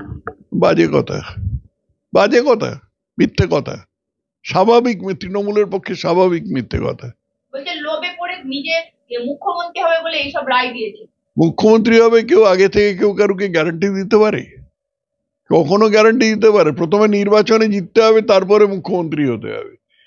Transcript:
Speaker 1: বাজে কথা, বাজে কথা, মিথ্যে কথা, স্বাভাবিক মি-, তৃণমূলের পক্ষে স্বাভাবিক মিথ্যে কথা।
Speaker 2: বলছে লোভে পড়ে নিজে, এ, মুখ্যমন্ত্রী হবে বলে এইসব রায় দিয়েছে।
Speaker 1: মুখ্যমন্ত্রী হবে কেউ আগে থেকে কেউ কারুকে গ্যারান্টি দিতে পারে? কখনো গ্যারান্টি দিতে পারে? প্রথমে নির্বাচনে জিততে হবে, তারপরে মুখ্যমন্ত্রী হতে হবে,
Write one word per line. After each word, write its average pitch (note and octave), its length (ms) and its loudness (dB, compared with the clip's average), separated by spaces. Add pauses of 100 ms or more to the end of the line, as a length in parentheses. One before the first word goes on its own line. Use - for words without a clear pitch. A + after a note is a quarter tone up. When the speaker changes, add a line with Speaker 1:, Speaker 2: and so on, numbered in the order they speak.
(540)
Speaker 1:
বাজে - 400 2
কথা, - 280 -2 (920)
বাজে G#3 320 2
কথা, C#3 340 -2 (400)
মিথ্যে - 320 0
কথা, C#3+ 260 -4 (680)
স্বাভাবিক A3+ 600 0
মি-, F#3+ 120 -6
তৃণমূলের G3+ 500 -4
পক্ষে F#3 300 -8
স্বাভাবিক F3 480 0 (100)
মিথ্যে B2+ 240 -6
কথা। B2 300 -6 (460)
Speaker 2:
বলছে C#4 220 -10
লোভে D#4 320 -8 (100)
পড়ে F4 280 -10
নিজে, C#4+ 300 -6 (340)
এ, A#3+ 160 -8
মুখ্যমন্ত্রী F4 580 -8
হবে E4 200 -2
বলে D#4+ 140 -6
এইসব C#4+ 300 -8
রায় B3+ 240 -2
দিয়েছে। A3 340 -12 (320)
Speaker 1:
মুখ্যমন্ত্রী A3 640 4
হবে A3+ 220 4
কেউ B3 220 4
আগে F#3+ 260 4
থেকে G3+ 280 0
কেউ G3+ 160 0
কারুকে G3+ 340 -2
গ্যারান্টি E3 400 -2
দিতে G3 300 0
পারে? G#3 280 2 (1040)
কখনো E3+ 380 2
গ্যারান্টি A3 460 4
দিতে G#3+ 160 4
পারে? F3 200 2
প্রথমে E3+ 360 0
নির্বাচনে G#3+ 600 2
জিততে G3+ 340 0
হবে, A3 200 4
তারপরে G3+ 440 4
মুখ্যমন্ত্রী E3+ 580 -4
হতে A2+ 240 -4
হবে, G#2+ 280 -12 (320)